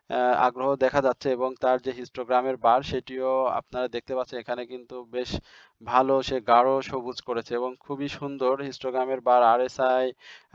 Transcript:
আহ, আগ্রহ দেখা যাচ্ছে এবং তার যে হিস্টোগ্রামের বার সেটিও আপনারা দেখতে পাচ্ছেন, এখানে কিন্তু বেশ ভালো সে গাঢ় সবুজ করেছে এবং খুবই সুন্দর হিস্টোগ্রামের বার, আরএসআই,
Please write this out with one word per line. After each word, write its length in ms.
আহ, 260
আগ্রহ 400
দেখা 260
যাচ্ছে 280
এবং 300
তার 200
যে 120
হিস্টোগ্রামের 640
বার 260
সেটিও 640
আপনারা 420
দেখতে 260
পাচ্ছেন, 240
এখানে 280
কিন্তু 380
বেশ 260
ভালো 380
সে 180
গাঢ় 400
সবুজ 400
করেছে 340
এবং 260
খুবই 280
সুন্দর 540
হিস্টোগ্রামের 580
বার, 220
আরএসআই, 680